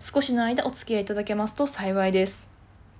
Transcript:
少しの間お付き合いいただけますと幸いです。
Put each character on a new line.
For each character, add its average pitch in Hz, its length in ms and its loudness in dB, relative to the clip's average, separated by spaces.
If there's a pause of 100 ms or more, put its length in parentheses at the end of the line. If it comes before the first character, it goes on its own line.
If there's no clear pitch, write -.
少 - 200 0
し 269 140 0
の 233 100 2
間 240 220 0
お - 40 -2
付 - 160 -6
き 226 80 0
合 214 40 2
い 202 40 0
い - 40 -2
た 208 80 -4
だ 208 100 -2
け 208 100 -2
ま 208 140 0
す - 60 -8
と 285 120 0
幸 196 400 0
い 190 60 2
で 190 140 4
す。 - 240 -10 (500)